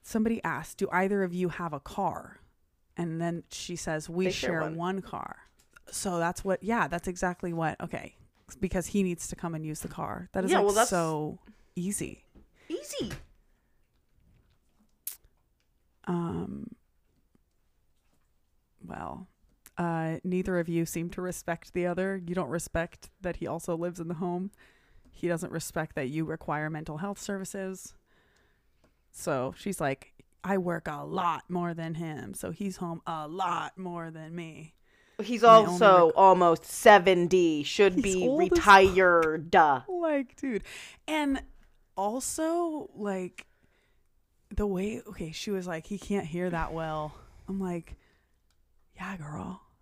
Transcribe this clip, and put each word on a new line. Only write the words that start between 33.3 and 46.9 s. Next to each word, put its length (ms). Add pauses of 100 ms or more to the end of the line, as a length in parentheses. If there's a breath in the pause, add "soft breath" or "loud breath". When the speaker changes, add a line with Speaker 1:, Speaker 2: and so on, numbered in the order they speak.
Speaker 1:
more 340
than 240
me." 380 (500)
Speaker 2:
He's 200
Speaker 1:
My 120
only 160
Speaker 2:
also 360
Speaker 1:
rec- 100
Speaker 2:
almost 480
seventy, 1000
should 300
Speaker 1:
He's 100
Speaker 2:
be 240
Speaker 1:
old 140
as 100
Speaker 2:
retired. 1040
Speaker 1:
fuck. 340
Like, 480
dude. 280 (440 loud breath)
And 340 (540)
also, 960
like, 520 (1080)
the 140
way, 400
okay, 240
she 200
was 160
like, 180
"He 120
can't 300
hear 220
that 240
well." 420 (320 soft breath)